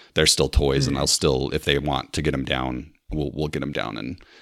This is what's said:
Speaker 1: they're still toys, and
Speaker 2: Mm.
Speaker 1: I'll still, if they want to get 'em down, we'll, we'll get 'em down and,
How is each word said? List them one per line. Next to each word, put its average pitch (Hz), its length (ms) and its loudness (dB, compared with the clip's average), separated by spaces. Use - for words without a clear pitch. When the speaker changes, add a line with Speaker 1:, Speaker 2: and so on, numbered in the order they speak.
Speaker 1:
they're 78 120 4
still 69 220 4
toys, 67 400 4
and 65 80 -2
Speaker 2:
Mm. 67 40 -2
Speaker 1:
I'll 71 60 0
still, 69 440 2
if - 160 -4
they 69 120 4
want 71 360 -2
to - 80 -2
get 71 120 0
'em 67 100 -4
down, 64 480 -4
we'll, 73 200 -2
we'll 76 140 -4
get 76 160 -6
'em 71 100 -6
down 53 240 -6
and, 60 240 -10